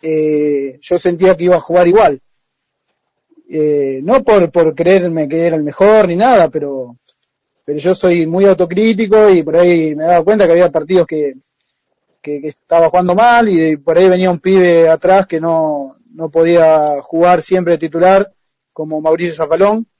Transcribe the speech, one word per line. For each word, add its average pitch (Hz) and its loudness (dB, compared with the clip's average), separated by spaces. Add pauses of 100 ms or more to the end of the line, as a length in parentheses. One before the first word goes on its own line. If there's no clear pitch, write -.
eh, 151 -4
yo 180 -4
sentía 180 0
que 165 -8
iba 180 2
a 165 0
jugar 175 0
igual. 175 2 (1300)
Eh, 143 -2
no 233 0
por, 190 2
por 165 0
creerme 165 0
que 165 -2
era 165 -2
el 156 -4
mejor 202 2
ni 170 -4
nada, 208 2
pero, 135 -10 (720)
pero 147 -8
yo 175 -2
soy 175 0
muy 180 0
autocrítico 202 2
y 180 4
por 156 -4
ahí 170 2
me 156 -8
daba 170 2
cuenta 202 2
que 165 2
había 175 2
partidos 165 -2
que, 147 -6 (880)
que, 147 -10
que 151 -10
estaba 165 0
jugando 180 0
mal 233 2
y 185 0
de, 156 0
por 160 -2
ahí 185 4
venía 185 0
un 175 -4
pibe 175 2
atrás 190 0
que 165 -8
no, 156 -4 (180)
no 160 -12
podía 160 2
jugar 170 0
siempre 175 -2
titular, 175 0 (400)
como 156 -10
Mauricio 165 -2
Zafalón. 175 -2 (140)